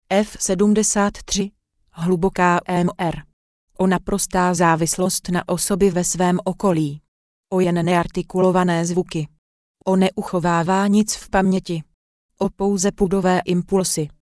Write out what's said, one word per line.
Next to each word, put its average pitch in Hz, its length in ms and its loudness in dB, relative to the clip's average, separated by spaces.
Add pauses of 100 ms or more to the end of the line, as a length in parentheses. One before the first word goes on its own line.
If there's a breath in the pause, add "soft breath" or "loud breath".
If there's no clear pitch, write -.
(100)
F 202 300 0
sedmdesát 208 720 2 (120)
tři. 202 260 -4 (400)
Hluboká 175 760 0
M 175 220 0 (100)
R. 156 240 -4 (560)
O 190 80 0
naprostá 180 680 0
závislost 170 760 0
na 175 200 -2
osoby 185 420 0
ve 175 140 0
svém 180 400 0
okolí. 160 560 -2 (520)
O 185 80 2
jen 175 240 0
neartikulované 180 1000 0
zvuky. 170 420 -4 (560)
O 190 120 2
neuchovává 185 920 0
nic 214 280 2
v - 160 -16
paměti. 185 520 0 (560)
O 202 120 -2
pouze 202 420 0
pudové 185 520 0
impulsy. 180 640 -2 (220)